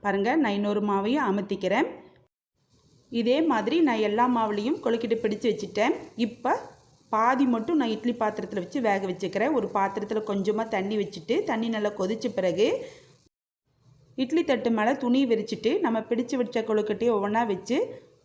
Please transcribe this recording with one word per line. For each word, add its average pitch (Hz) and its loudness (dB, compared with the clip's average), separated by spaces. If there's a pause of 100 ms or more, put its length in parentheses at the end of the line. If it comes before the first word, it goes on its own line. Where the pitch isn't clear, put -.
பாருங்க, 202 0 (140)
நான் 202 0
இன்னொரு 208 0
மாவையும் 214 0
அமுத்திக்கிறேன். 196 0 (1300)
இதே 240 4 (160)
மாதிரி 226 0 (100)
நான் 220 2
எல்லா 220 4 (120)
மாவுலையும் 220 0
கொழுக்கட்டை 226 0
பிடிச்சு 269 0
வச்சுட்டேன். 202 0 (320)
இப்போ 247 -2 (640)
பாதி 247 4 (100)
மட்டும் 240 0
நான் 226 0
இட்லி 226 -2
பாத்திரத்துல 214 -4
வச்சு 262 -4
வேக 196 2 (100)
வச்சுக்கிறேன். 196 -2
ஒரு 196 -2
பாத்திரத்துல 208 -2
கொஞ்சமா 208 0 (100)
தண்ணி 202 -2
வச்சுட்டு, 202 -4 (140)
தண்ணி 226 -2
நல்லா 208 -2
கொதிச்ச 208 -2
பிறகு, 185 2 (1600)
இட்லி 311 0
தட்டு 240 2
மேல 233 2
துணி 247 4 (120)
விரிச்சிட்டு, 214 -2 (120)
நம்ம 226 0
பிடிச்சு 247 -2
வச்ச 233 -2
கொழுக்கட்டையை 214 0
ஒவ்வொன்றா 202 0 (100)
வச்சு 226 -2 (480)